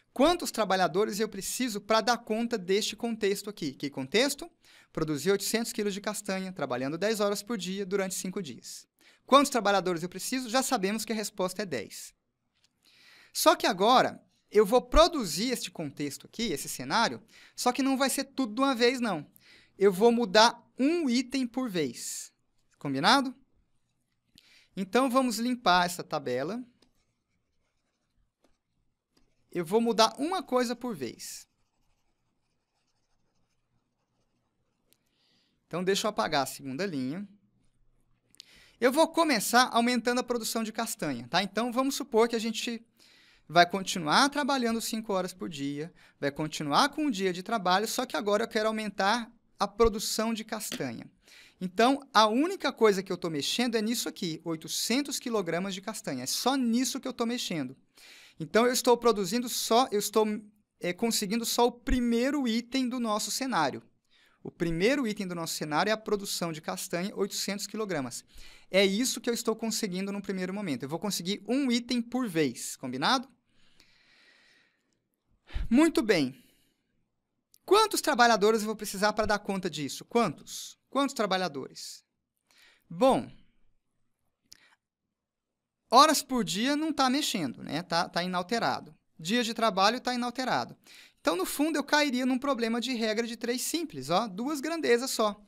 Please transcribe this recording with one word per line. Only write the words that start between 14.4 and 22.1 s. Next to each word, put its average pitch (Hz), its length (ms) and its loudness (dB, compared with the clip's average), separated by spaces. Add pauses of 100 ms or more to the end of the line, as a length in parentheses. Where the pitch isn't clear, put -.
eu 208 120 6
vou 233 160 4
produzir 247 720 2
este - 180 -4
contexto 143 600 -8
aqui, 220 240 -4
esse - 160 -6
cenário, 147 520 -2 (360)
só 247 160 0
que 269 100 -2
não 269 140 0
vai 262 120 2
ser 269 160 -2
tudo 262 300 -4
de 233 60 -2
uma 269 140 2
vez, 240 260 2
não. 180 280 -2 (480)
Eu 196 160 6
vou 214 200 6
mudar 226 520 6 (140)
um 302 320 2
item 254 340 0
por 254 240 -4
vez. 156 640 -6 (460)